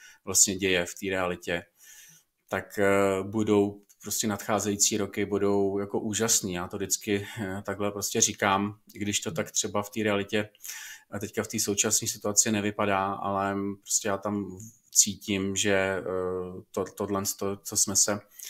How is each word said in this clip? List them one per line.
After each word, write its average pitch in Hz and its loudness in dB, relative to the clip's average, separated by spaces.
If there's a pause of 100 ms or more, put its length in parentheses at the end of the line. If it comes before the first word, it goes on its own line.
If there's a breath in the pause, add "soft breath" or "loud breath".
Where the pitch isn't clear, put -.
(240 soft breath)
vlastně 95 4
děje 90 2
v - -10
té 101 -8
realitě, 90 -2 (840 soft breath)
tak, - -6
eh, 98 4
budou 101 4 (200)
prostě - -2
nadcházející 104 0
roky 101 -2
budou 101 2
jako 104 -4
úžasný. 110 0
Já 87 -4
to - -10
vždycky, 98 -2 (140)
eh, 98 -6
takhle 101 -2
prostě 101 -2
říkám, 101 2 (160)
i - -12
když 101 -2
to 110 -6
tak 104 -4
třeba 104 -2
v - -10
té 110 -4
realitě 104 0 (640 loud breath)
a 101 -6
teďka 101 -4
v 101 -6
té 110 -2
současné 104 2
situaci - 2
nevypadá, 101 2
ale 98 -2 (260)
prostě - -2
já 98 0
tam 101 -4 (340)
cítím, 98 2
že, 101 2
eh, 95 2 (680)
to, 98 -2 (120)
tohle, 98 -2 (160)
to, 101 -4
co - -10
jsme 101 0
se, 104 2 (300 loud breath)